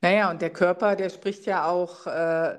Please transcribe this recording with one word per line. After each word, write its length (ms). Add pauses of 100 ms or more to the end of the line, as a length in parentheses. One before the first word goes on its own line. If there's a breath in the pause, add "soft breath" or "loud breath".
Na 100
ja, 180
und 120
der 100
Körper, 440
der 140
spricht 360
ja 220
auch, 380
äh, 520